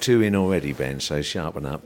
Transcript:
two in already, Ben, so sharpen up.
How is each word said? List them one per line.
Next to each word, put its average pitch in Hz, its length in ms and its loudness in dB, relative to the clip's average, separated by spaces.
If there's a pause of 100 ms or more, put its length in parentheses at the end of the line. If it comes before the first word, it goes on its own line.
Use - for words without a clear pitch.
two 120 220 4
in 104 120 4
already, 92 380 2
Ben, 67 260 -4
so 73 220 -2
sharpen 80 460 -6
up. 73 180 -8